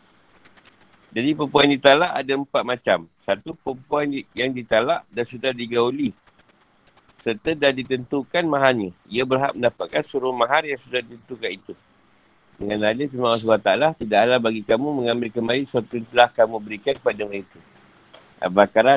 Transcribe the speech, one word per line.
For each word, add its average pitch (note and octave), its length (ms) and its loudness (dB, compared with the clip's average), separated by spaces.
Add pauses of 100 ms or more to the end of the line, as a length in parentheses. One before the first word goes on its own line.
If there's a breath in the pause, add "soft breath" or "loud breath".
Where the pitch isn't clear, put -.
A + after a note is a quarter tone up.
(1080)
Jadi C3+ 240 -2
perempuan D3 320 2
yang C#3+ 160 2
ditalak D3+ 320 6
ada C3+ 240 -4
empat C#3 240 -2
macam. A2+ 360 0 (200)
Satu, D#3+ 400 -6
perempuan C#3+ 560 -4
di-, C3+ 240 -10
yang B2+ 160 -2
ditalak B2 560 0
dan A#2 160 -6
sudah B2+ 240 -6
digauli A#2+ 640 -2 (1040)
serta A#2 400 -4
dah C#3+ 160 2
ditentukan C3 720 -4
maharnya. C3 480 0 (160)
Ia A#2 160 -2
berhak C3 320 -2
mendapatkan D3+ 480 -2
seluruh B2+ 320 -4
mahar C#3+ 320 2
yang C3+ 80 -6
sudah A#2+ 240 -6
ditentukan A2+ 500 -12
itu. G2 220 -14 (880)
Dengan G#2 240 -4
dalil B2 240 -2
firman B2 240 0
Allah A2+ 80 0
subhanahu A2 240 2
wa - 80 2
taala, C#3 240 2
"Tidaklah A2+ 400 2
bagi A2+ 240 -2
kamu A#2 260 0 (140)
mengambil A#2+ 320 -2
kembali A#2 320 -2
sesuatu A#2+ 320 -4
yang A2+ 160 -8
telah A#2+ 160 6
kamu A2+ 320 0
berikan G#2+ 320 -6
kepada A2 320 -4
mereka." G2 340 -12 (800)
Al-Baqarah G#2 580 4